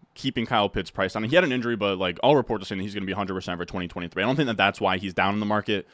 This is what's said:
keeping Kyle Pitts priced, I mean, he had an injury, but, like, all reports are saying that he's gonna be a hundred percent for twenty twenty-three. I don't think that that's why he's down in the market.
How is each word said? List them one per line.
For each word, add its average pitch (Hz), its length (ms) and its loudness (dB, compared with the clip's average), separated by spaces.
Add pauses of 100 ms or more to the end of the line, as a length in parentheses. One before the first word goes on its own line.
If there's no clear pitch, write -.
(160)
keeping 123 300 -4
Kyle 107 220 2
Pitts 95 220 -4
priced, 95 260 -2
I 110 40 -4
mean, 110 100 -4
he 151 60 0
had 180 100 6
an 135 60 0
injury, 120 240 -2
but, 98 220 0
like, 90 240 -2
all 139 140 6
reports 113 280 0
are - 20 -10
saying 98 140 -6
that 95 40 -4
he's 101 100 -8
gonna 98 120 -6
be 95 60 -4
a 92 40 -4
hundred 98 200 -4
percent 87 240 -6
for 87 60 -6
twenty 90 220 -6
twenty-three. 87 360 -6
I - 20 2
don't 135 100 2
think 147 120 2
that 110 100 -2
that's 98 240 2
why 95 160 2
he's 92 160 -6
down 98 220 2
in 107 40 -2
the 104 60 -2
market. 104 480 0